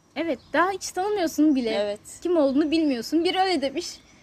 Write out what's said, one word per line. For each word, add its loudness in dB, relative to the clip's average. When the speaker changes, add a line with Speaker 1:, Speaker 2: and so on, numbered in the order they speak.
Speaker 1:
Evet, -4
daha 2
hiç -8
tanımıyorsun 2
bile. -2
Speaker 2:
Evet. -2
Speaker 1:
Kim 0
olduğunu 2
bilmiyorsun. 0
Biri 0
öyle 2
demiş. -4